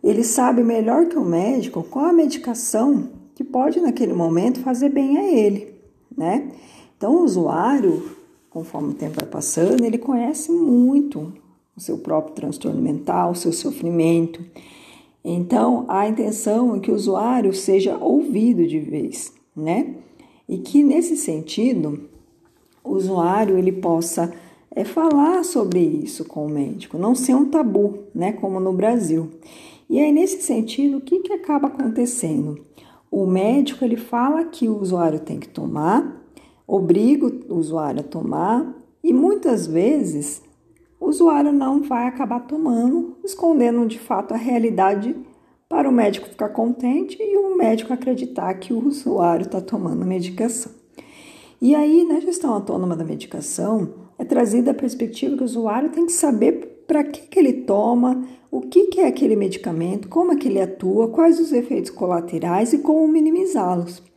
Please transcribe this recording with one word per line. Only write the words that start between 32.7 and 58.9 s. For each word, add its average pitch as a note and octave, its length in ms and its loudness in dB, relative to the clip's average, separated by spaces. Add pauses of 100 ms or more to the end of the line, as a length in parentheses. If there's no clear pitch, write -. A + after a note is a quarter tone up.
O G3 160 0
médico, G#3 580 2
ele A#3 120 2
fala C4+ 480 0
que B3 240 -2
o G#3 120 -2
usuário F3 380 0
tem D#3 220 -8
que - 80 -16
tomar, D#3+ 760 -2 (440)
obriga G#3 580 4
o - 300 -6
usuário D3+ 420 -2
a D3 60 -6
tomar, E3 680 -2 (300)
e D#4 100 2
muitas C4+ 540 2
vezes E3+ 800 0 (520)
o F4+ 120 -2
usuário D4 420 4
não C#4 300 2
vai B3 240 -2
acabar B3+ 340 -4
tomando, D4 800 0
escondendo A#3+ 640 2
de A3 120 -6
fato G3+ 340 -6
a A3+ 40 -4
realidade A3+ 800 0 (540)
para C#4+ 200 0
o B3+ 40 4
médico G#3 340 2
ficar - 220 -6
contente B3 720 -2
e G4+ 160 0
o G4 180 2
médico A3+ 380 2
acreditar B3+ 600 -4
que - 180 -8
o A#3 160 0
usuário F3 580 0
tá F#3 140 -4
tomando F3+ 460 -4
medicação. F#3 640 -4 (880)
E B3+ 140 6
aí, D4+ 300 6
na D#4+ 140 2
gestão E4 340 -2
autônoma F#3+ 440 -2
da E3 80 -6
medicação, F3 880 -4 (260)
é B3+ 60 -6
trazida A#3+ 460 2
a - 40 0
perspectiva C4 600 -4
que B3+ 60 -2
o B3+ 40 -2
usuário A3+ 440 -2
tem E4+ 160 0
que E4+ 60 -4
saber B3+ 720 0
pra D4 180 2
que - 240 -12
que - 100 0
ele C4+ 140 6
toma, A#3+ 720 0 (260)
o B3+ 120 -6
que F4+ 240 4
que F4+ 140 -2